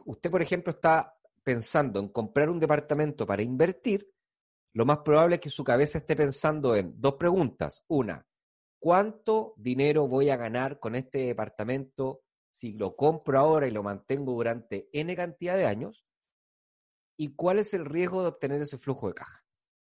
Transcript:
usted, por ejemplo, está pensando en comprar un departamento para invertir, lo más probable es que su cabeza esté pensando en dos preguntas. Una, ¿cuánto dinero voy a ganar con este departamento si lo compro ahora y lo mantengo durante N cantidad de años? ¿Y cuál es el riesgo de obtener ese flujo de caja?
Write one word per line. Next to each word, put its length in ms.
usted, 260
por 100
ejemplo, 300
está 440
pensando 560
en 100
comprar 400
un 100
departamento 680
para 160
invertir, 680
lo 120
más 140
probable 360
es 60
que 80
su 140
cabeza 360
esté 160
pensando 600
en 240
dos 160
preguntas. 720
Una, 400
¿cuánto 800
dinero 500
voy 220
a 80
ganar 420
con 160
este 320
departamento 960
si 240
lo 220
compro 440
ahora 280
y 40
lo 120
mantengo 500
durante 600
N 220
cantidad 420
de 80
años? 400
¿Y 200
cuál 240
es 140
el 120
riesgo 360
de 80
obtener 320
ese 160
flujo 300
de 80
caja? 300